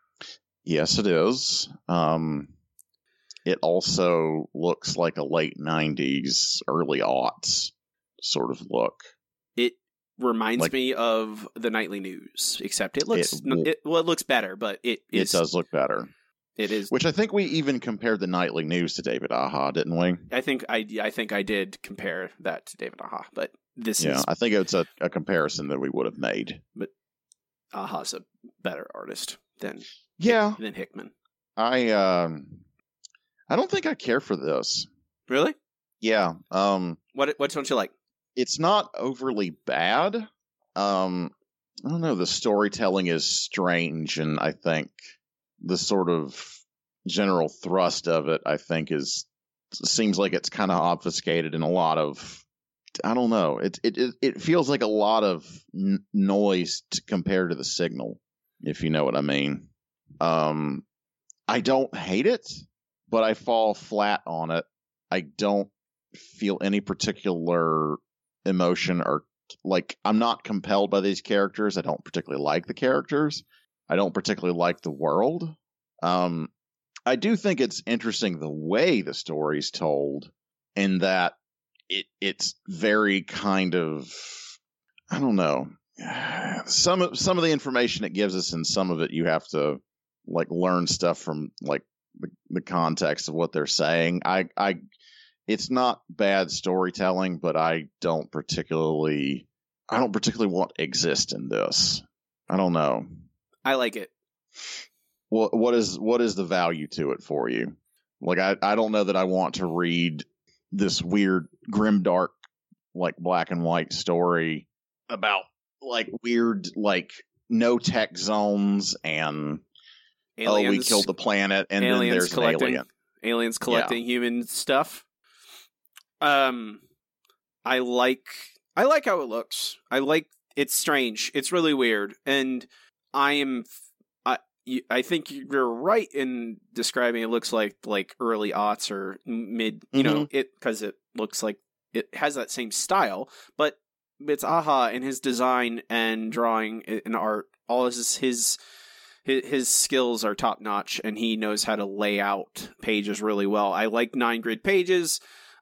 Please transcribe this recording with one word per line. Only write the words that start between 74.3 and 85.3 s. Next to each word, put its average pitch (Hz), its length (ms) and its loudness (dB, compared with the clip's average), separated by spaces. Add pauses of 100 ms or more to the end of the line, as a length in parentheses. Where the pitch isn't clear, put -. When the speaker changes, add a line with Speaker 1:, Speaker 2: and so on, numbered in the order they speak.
Speaker 1:
like 87 240 2
the 82 80 -6
world. 110 640 0 (480)
Um, 87 460 0 (580)
I 127 100 4
do 208 200 2
think 175 240 0
it's 120 260 0
interesting 110 520 -2
the 76 120 -6
way 101 520 2
the 71 120 -6
story's 76 560 -4
told, 71 600 -2 (460)
in 98 220 2
that 92 360 2 (540)
it, 95 180 -6 (140)
it's - 340 -4 (140)
very 101 540 4
kind 95 520 0
of, 78 380 -2 (960)
I - 80 -4
don't 127 180 4